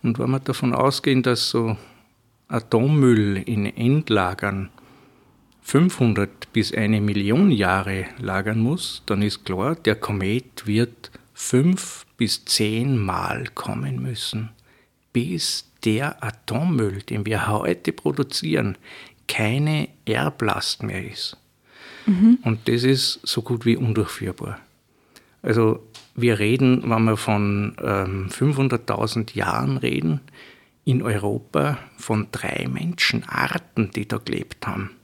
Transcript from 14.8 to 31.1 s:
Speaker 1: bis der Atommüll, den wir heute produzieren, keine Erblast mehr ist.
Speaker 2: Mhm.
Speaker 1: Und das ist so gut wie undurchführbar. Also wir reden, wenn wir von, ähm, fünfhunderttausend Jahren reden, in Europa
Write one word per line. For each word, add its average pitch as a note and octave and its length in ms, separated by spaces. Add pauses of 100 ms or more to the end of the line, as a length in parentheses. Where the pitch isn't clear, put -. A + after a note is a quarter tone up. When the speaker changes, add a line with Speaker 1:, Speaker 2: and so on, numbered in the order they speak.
Speaker 1:
bis D3+ 500 (220)
der A#2+ 360
Atommüll, A2+ 840
den G#2 160
wir G#2+ 240
heute G#2 440
produzieren, C#3+ 840 (500)
keine D3 640 (160)
Erblast A2 800
mehr G2 280
ist. - 280 (680)
Speaker 2:
Mhm. A3 380
Speaker 1:
Und A2+ 260
das A#2+ 140
ist C3 400
so - 180
gut A#2 240
wie A#2 120
undurchführbar. G#2 840 (840)
Also A2+ 380 (360)
wir A#2+ 220
reden, B2+ 480
wenn A2+ 180
wir A2 120
von, G#2 680
ähm, G2 460
fünfhunderttausend A#2 1040
Jahren C3 440
reden, D3 420 (640)
in B2+ 180
Europa A2+ 760 (180)